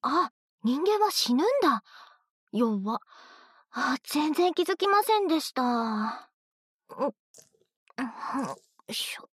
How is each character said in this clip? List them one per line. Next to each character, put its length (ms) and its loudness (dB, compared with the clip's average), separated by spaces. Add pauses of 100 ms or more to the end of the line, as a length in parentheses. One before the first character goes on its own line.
あ、 300 0 (320)
人 200 0
間 140 2
は 140 2
死 220 0
ぬ 100 4
ん 20 4 (160)
だ。 220 2 (640)
弱 460 0
っ。 20 -6 (760)
あ、 280 0
全 320 0
然 180 2
気 120 0
づ 120 0
き 120 0
ま 160 4
せ 160 4
ん 80 0
で 120 2
し 140 -10
た。 80 -2
う、 40 2 (1300)
う 100 -2
ん、 0 -
よ 80 -4 (1700)
い 40 -8
し 260 -6
ょ。 180 -20